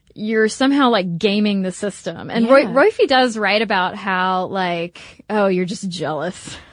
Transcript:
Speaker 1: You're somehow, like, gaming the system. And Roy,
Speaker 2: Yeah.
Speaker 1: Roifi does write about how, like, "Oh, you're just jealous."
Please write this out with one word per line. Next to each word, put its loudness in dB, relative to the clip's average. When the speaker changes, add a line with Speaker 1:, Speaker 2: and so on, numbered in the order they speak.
Speaker 1:
You're 0
somehow, 2
like, 0
gaming 0
the -4
system. -8
And 0
Roy, 8
Speaker 2:
Yeah. 0
Speaker 1:
Roifi 4
does 2
write 0
about -2
how, -2
like, -6
"Oh, 2
you're 2
just -8
jealous." -6